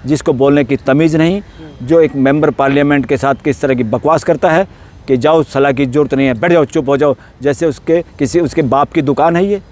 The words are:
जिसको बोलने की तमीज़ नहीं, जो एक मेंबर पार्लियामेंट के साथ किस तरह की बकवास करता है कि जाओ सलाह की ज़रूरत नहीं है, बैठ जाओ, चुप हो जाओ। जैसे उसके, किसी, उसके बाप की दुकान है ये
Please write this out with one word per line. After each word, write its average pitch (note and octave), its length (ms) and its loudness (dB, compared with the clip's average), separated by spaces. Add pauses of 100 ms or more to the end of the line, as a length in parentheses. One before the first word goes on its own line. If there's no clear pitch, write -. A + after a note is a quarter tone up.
जिसको D3+ 260 0
बोलने C#3 320 2
की C3 120 -2
तमीज़ D#3 400 0
नहीं, F3 260 0 (400)
जो D#3+ 180 2
एक D3 160 0
मेंबर C#3+ 340 2
पार्लियामेंट C#3 560 0
के C#3 100 -2
साथ C3+ 180 -2
किस - 260 -4
तरह C3+ 140 0
की A#2+ 100 -2
बकवास C3+ 400 -2
करता E3+ 260 0
है F3 180 0 (400)
कि C3 80 2
जाओ D3+ 260 2
सलाह C#3 300 0
की C3+ 140 -2
ज़रूरत C3+ 280 -2
नहीं C3+ 120 0
है, B2+ 80 0
बैठ E3 180 -2
जाओ, D#3+ 120 4
चुप C#3 240 -4
हो C#3+ 80 2
जाओ। C#3 200 0 (260)
जैसे C#3+ 240 -2
उसके, E3 360 0 (160)
किसी, D#3 220 0
उसके D#3 220 -2
बाप C#3 300 0
की D#3+ 100 0
दुकान D3 340 0
है F#3 100 2
ये G3+ 260 -4